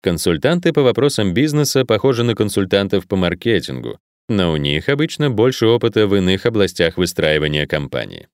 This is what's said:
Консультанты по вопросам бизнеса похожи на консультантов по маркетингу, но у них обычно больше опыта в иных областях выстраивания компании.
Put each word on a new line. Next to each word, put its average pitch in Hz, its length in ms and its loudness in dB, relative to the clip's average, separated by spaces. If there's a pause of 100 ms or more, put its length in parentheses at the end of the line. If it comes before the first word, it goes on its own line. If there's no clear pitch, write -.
Консультанты 95 720 0
по 147 80 2
вопросам 120 500 2
бизнеса 143 540 0
похожи 120 360 0
на 117 120 0
консультантов 98 760 0
по 98 80 -2
маркетингу, 85 840 -2 (300)
но 92 240 2
у 78 60 0
них 73 320 -2
обычно 147 400 -2
больше 117 380 0
опыта 113 380 2
в 98 80 2
иных 92 300 2
областях 98 540 0
выстраивания 76 680 0
компании. 60 680 -8